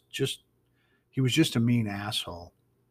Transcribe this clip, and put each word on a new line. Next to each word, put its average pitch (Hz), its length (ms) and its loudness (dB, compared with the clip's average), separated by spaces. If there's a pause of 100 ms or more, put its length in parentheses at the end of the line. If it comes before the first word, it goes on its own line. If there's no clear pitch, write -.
just, - 340 -4 (680)
he 135 100 0
was 127 120 2
just 160 220 2
a 117 40 2
mean 117 280 2
asshole. 101 680 -8 (380)